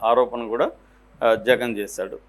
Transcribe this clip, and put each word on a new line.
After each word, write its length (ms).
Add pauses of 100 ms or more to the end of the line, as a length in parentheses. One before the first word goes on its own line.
ఆరోపణ 440
కూడా, 240 (520)
ఆ, 100
జగన్ 440
చేశాడు. 520